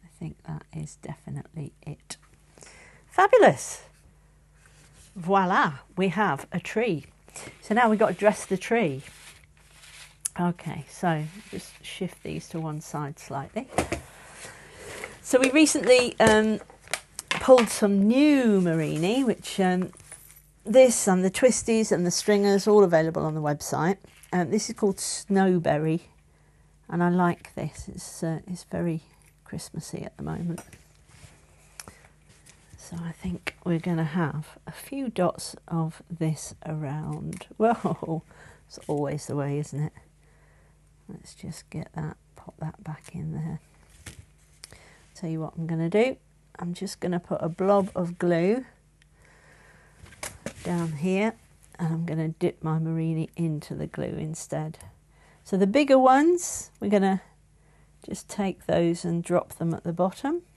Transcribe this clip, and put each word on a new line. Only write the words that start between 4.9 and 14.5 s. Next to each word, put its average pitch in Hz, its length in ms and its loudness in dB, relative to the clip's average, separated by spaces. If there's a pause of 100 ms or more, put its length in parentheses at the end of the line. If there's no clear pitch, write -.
Voila, 190 640 2 (180)
we 185 120 2
have 175 420 -2
a 175 80 -4
tree. 208 460 -4 (560)
So - 120 -4
now 233 160 4
we've 214 100 2
got 214 100 4
to 175 40 -2
dress 202 320 2
the 190 120 -4
tree. 175 440 -2 (1400)
Okay, 175 500 -6
so 160 340 -4 (280)
just - 200 -12 (120)
shift - 400 -12
these 160 260 -10
to 165 100 -10
one 156 200 -8
side 147 400 -10
slightly. - 480 -10 (1500)